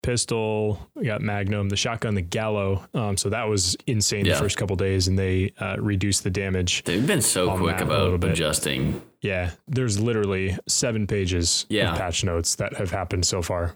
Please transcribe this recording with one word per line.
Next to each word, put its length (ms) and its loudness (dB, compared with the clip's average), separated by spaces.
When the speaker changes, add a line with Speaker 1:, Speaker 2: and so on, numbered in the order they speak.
Speaker 1:
Pistol, 920 0
we 100 -4
got 160 -2
Magnum, 480 0
the 80 0
shotgun, 360 -2
the 80 0
Gallo. 600 -2
Um, 220 0
so 140 -2
that 180 -2
was 300 0
insane 380 0
Speaker 2:
Yeah. 80 4
Speaker 1:
the 80 2
first 160 0
couple 180 0
days, 320 2
and 100 2
they, 420 2
uh, 200 -4
reduced 460 0
the 40 0
damage 540 0
Speaker 2:
They've 240 0
been 140 2
so 300 2
Speaker 1:
on 80 0
Speaker 2:
quick 180 2
Speaker 1:
that 60 0
a 20 0
Speaker 2:
about 180 2
Speaker 1:
little 140 4
bit. 140 2
Speaker 2:
adjusting. 680 0
Speaker 1:
Yeah, 300 -2
there's 360 0
literally 560 0
seven 400 0
pages 600 0
Speaker 2:
Yeah. 240 2
Speaker 1:
of 40 -2
patch 280 -2
notes 300 0
that 200 -4
have 160 -4
happened 340 -2
so 160 0
far. 340 -2